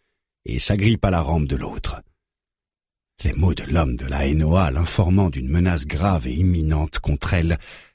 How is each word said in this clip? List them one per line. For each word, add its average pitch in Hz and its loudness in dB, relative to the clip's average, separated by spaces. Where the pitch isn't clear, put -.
et - -6
s'agrippe 101 2
à 98 2
la 85 2
rampe 78 0
de 69 -2
l'autre. - -8
Les 95 0
mots 82 2
de - -6
l'homme 73 0
de 65 -8
la 67 -2
N 76 2
O 78 2
A 87 2
l'informant 87 2
d'une 65 -4
menace 85 2
grave 80 -2
et 62 -4
imminente 78 0
contre - -2
elle 82 2